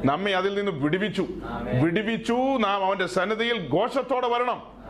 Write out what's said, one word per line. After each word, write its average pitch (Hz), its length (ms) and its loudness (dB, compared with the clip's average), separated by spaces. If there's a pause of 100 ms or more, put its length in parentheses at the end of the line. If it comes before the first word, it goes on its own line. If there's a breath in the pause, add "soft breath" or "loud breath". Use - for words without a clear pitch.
നമ്മെ 185 300 0
അതിൽ 190 180 0
നിന്ന് 202 180 -2
വിടുവിച്ചു, 175 560 0 (560)
വിടുവിച്ചു. 214 500 0
നാം 233 520 2
അവന്റെ 190 200 0
സന്നിധിയിൽ 202 680 0
ഘോഷത്തോടെ 247 540 2
വരണം, 240 340 0 (280)